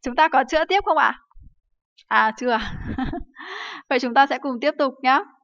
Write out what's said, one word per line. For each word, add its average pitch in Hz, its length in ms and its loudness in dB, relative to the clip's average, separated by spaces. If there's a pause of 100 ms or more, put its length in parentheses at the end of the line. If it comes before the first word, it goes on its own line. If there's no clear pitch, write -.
Chúng 240 120 -8
ta 320 120 4
có 277 220 2
chữa 320 160 0
tiếp 370 200 0
không 330 120 2
ạ? 254 220 2 (880)
À, 220 300 2
chưa. 240 220 -2 (380)
<laughs> - 920 -10
Vậy 254 100 2
chúng 247 140 -4
ta 269 140 6
sẽ 262 120 -4
cùng 254 200 -6
tiếp 285 180 0
tục 285 160 0 (100)
nhá. 262 160 4 (240)